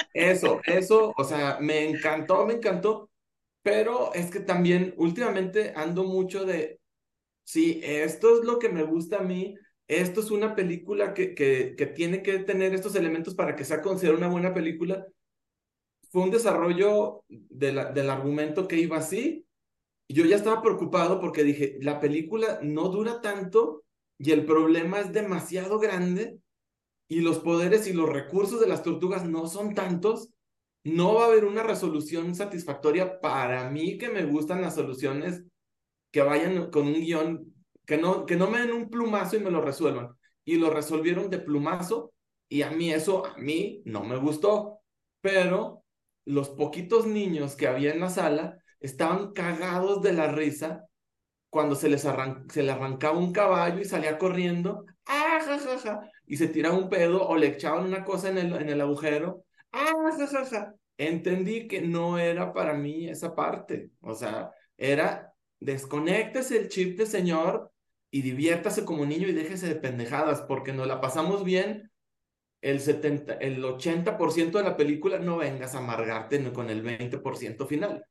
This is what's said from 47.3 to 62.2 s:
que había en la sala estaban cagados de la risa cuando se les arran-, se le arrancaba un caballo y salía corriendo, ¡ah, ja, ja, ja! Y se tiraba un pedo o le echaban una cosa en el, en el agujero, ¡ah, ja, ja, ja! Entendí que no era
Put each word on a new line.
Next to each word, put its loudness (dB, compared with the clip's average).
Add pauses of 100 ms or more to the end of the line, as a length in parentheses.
que 0
había 2
en -2
la -2
sala 0 (220)
estaban -2
cagados -2
de 4
la 2
risa -4 (680)
cuando 2
se 0
les 2
arran-, -4
se 0
le 2
arrancaba -2
un 0
caballo 2
y -4
salía -2
corriendo, -2 (200)
¡ah, 2
ja, -2
ja, -4
ja! -6 (260)
Y -6
se 2
tiraba 0
un 0
pedo 4
o 2
le 6
echaban -2
una -4
cosa -4
en 0
el, 0
en -4
el 0
agujero, -2 (260)
¡ah, 0 (240)
ja, -2
ja, -2
ja! -8 (240)
Entendí -2
que -6
no 0
era 0